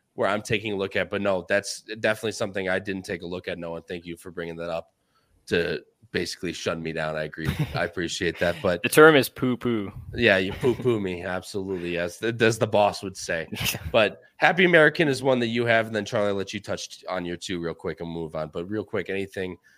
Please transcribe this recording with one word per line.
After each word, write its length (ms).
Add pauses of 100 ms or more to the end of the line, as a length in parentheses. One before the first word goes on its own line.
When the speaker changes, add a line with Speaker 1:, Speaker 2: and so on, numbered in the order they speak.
(140)
Speaker 1:
where 140
I'm 140
taking 320
a 20
look 200
at. 120
But 140
no, 260
that's 320 (200)
definitely 320
something 360
I 120
didn't 240
take 180
a 40
look 220
at, 100
Noah. 220
Thank 240
you 140
for 120
bringing 260
that 120
up, 240 (540)
to 340 (320)
basically 400
shun 300
me 100
down. 240
I 80
agree. 240 (260)
I 100
appreciate 560
that. 220
But 200
Speaker 2:
<laughs> 20
The 40
term 260
is 140
poo-poo. 640 (220)
Speaker 1:
Yeah, 240
you 140
poo-poo 480
me. 220
Absolutely. 760
As 200
the, 220
as 180
the 80
boss 360
would 140
say. 300 (220)
Speaker 2:
<laughs> 240
Speaker 1:
But 280 (160)
Happy 280
American 420
is 160
one 180
that 80
you 180
have. 200
And 80
then, 100
Charlie, 240
I'll 60
let 180
you 80
touch 480
on 160
your 120
two 240
real 140
quick 260
and 100
move 240
on. 140
But 200
real 160
quick, 240
anything 480 (220)